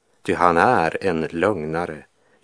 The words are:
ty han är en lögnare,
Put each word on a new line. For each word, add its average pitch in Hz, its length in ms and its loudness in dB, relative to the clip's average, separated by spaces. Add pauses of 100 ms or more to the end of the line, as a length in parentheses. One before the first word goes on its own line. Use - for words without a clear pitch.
(220)
ty 98 120 -2
han 85 240 2
är 92 440 2
en 85 200 -2
lögnare, 82 840 -4 (380)